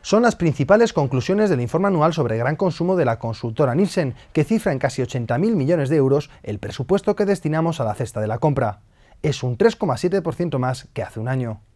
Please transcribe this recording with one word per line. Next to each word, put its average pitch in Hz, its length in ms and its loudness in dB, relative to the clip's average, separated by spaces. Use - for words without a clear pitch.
Son 220 220 2
las 233 140 2
principales 175 560 2
conclusiones 160 560 0
del 143 100 2
informe 165 300 0
anual 165 240 2
sobre 120 240 0
gran 127 180 0
consumo 180 400 0
de 170 80 2
la 117 160 0
consultora 120 560 -2
Nielsen, 170 400 0
que 151 140 2
cifra 214 260 0
en 135 80 -2
casi 131 220 -2
ochenta 120 360 -2
mil 208 200 2
millones 143 320 0
de 160 80 2
euros 139 320 2
el 104 160 -8
presupuesto 190 600 -2
que 208 80 2
destinamos 160 560 0
a - 20 0
la 107 100 -2
cesta 110 280 -4
de 107 60 -2
la 113 120 -2
compra. 127 400 0
Es 147 200 -2
un 123 140 -2
tres 226 180 4
coma 143 220 -2
siete 185 240 0
por 165 140 -4
ciento 175 220 -4
más 127 360 -4
que 110 100 -6
hace - 160 -10
un 110 80 -6
año. 123 320 -4